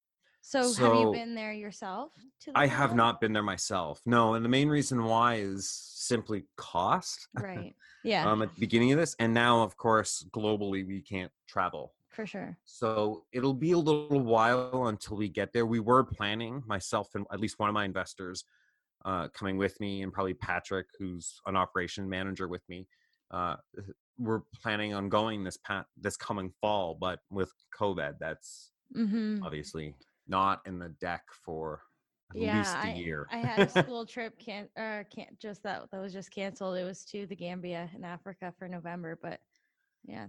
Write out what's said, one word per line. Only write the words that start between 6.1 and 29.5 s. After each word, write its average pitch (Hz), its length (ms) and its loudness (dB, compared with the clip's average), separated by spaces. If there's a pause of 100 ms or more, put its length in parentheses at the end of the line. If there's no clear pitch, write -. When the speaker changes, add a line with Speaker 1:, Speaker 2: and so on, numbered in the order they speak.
Speaker 2:
cost. - 760 0
<laughs> - 80 -6
Speaker 1:
Right. 175 360 -8 (280)
Yeah. 185 280 4
Speaker 2:
Um, 107 100 4
at 107 140 0
the - 40 -16
beginning 117 340 6
of 147 40 6
this. 165 220 0
And 113 120 4
now, 117 300 6
of 107 160 0
course, 110 560 2
globally, 104 540 0
we 95 140 -6
can't 92 300 -8 (160)
travel. 85 460 -4 (160)
Speaker 1:
For 220 160 -10
sure. 180 400 -12
Speaker 2:
So 107 680 -2
it'll 131 220 0
be 156 200 2
a 175 40 6
little 151 420 2
while 127 680 4
until 107 300 -4
we 104 120 -2
get 98 240 -2
there. 117 140 4
We 113 120 2
were 120 240 6
planning, 113 640 -4
myself 104 480 -4
and 101 180 -6
at 95 80 -6
least 110 200 -2
one 104 100 4
of 107 60 0
my 104 100 2
investors, 92 580 -6 (640)
uh, 90 240 -2
coming 95 280 -2
with 95 220 0
me, 98 220 -4
and 95 100 -6
probably 95 220 -2
Patrick, 90 540 -4 (100)
who's 90 480 -10
an 95 100 -4
operation 92 540 -2
manager 95 380 -4
with 90 200 -8
me, 90 200 -14 (420)
uh, 87 280 -4 (600)
we're 110 240 -2 (200)
planning 104 340 -2
on 98 140 -2
going 107 340 2
this 90 140 -6
pa-, 98 280 -6 (120)
this 98 200 -6
coming 95 420 -6
fall, 98 400 0
but 90 200 -4 (100)
with 95 220 -2 (280)
covid, 85 400 -2
that's - 520 -10 (260)
Speaker 1:
Mm-hmm. 214 440 -2
Speaker 2:
obviously 76 540 -8 (320)